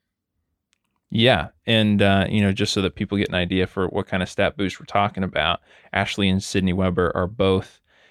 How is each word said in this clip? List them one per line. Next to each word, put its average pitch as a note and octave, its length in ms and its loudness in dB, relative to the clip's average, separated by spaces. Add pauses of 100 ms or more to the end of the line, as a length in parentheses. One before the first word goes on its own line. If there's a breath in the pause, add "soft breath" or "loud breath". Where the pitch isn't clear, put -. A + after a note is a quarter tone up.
(1120)
Yeah. A2+ 380 2 (180)
And, G#2+ 340 4
uh, G2 280 4
you G#2+ 120 0
know, G2 120 2
just G2+ 200 -2
so - 100 -2
that F#2 120 -2
people G2+ 240 -4
get G2+ 100 -2
an D#2+ 60 -6
idea F2+ 320 0
for F#2+ 220 -4
what - 180 -4
kind F#2 160 -4
of F2+ 60 -4
stat - 280 -2
boost F#2+ 240 -6
we're - 60 -20
talking G2+ 360 -2
about, E2+ 380 -2 (320 soft breath)
Ashley G2+ 360 -2
and F#2+ 140 2
Sydney F#2 300 0
Weber F2+ 420 0
are F2+ 120 -2
both F#2+ 540 -2 (300 soft breath)